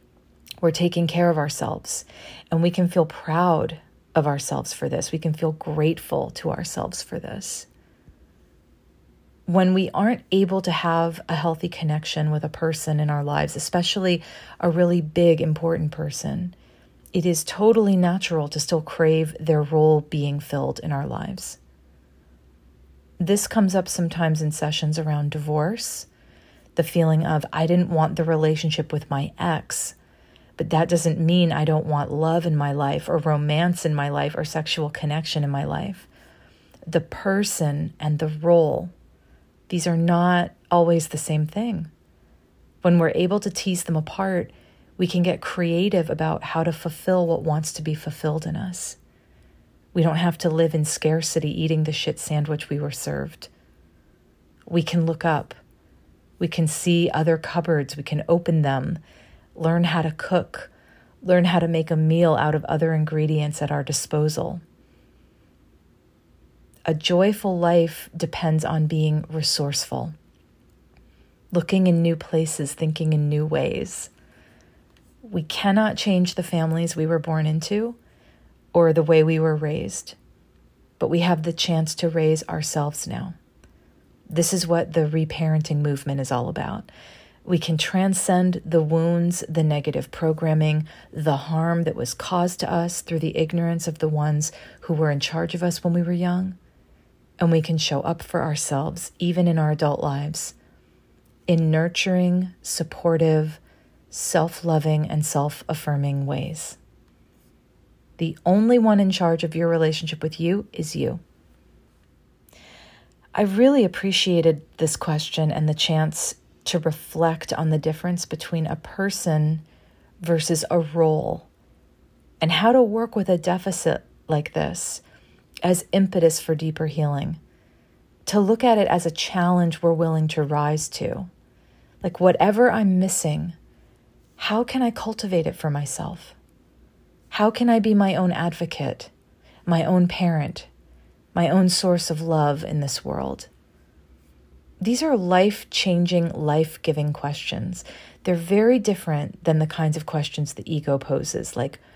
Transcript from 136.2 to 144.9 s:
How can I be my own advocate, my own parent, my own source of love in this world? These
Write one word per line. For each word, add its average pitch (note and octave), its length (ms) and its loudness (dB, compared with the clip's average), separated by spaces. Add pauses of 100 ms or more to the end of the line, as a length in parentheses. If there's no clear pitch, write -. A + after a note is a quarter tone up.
How G#3+ 220 2
can A#3+ 180 2
I A3+ 100 6
be G#3+ 140 2
my G3 220 4
own F3+ 160 2
advocate, E3 800 -4 (560)
my E3 180 2
own F3+ 240 4
parent, D#3+ 600 -2 (640)
my E3+ 160 2
own F#3 180 6
source F3+ 420 2
of D#3+ 120 -4
love D#3 420 2
in D3+ 160 -4
this C#3 240 -4
world? C2+ 460 -6 (1400)
These B3 160 0